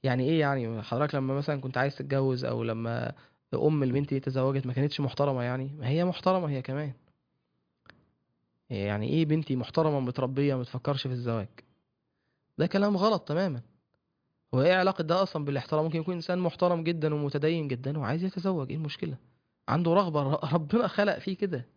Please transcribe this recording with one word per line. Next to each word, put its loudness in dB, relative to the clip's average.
يعني 2
إيه 2
يعني؟ 0
حضرتك 0
لما 0
مثلا -2
كنت -4
عايز 0
تتجوز 0
أو -2
لما -2
أم 2
البنت 0
دي 0
تزوجت 0
ما -4
كانتش 0
محترمة 0
يعني؟ -4
ما -6
هي 2
محترمة 0
هي -2
كمان. -6
يعني -2
إيه 2
بنتي 0
محترمة 0
متربية -2
ما -4
بتفكرش -4
في -4
الزواج؟ -4
ده 2
كلام 2
غلط 2
تماما. -2
هو 4
إيه 6
علاقة 2
ده 2
أصلا -2
بالاحترام؟ 0
ممكن 0
يكون -2
إنسان -2
محترم 2
جدا 0
ومتدين 0
جدا -4
وعايز 0
يتزوج، -2
إيه -6
المشكلة؟ -6
عنده 4
رغبة، 4
ر-، 0
ربنا 2
خلق 2
فيه -6
كده. -4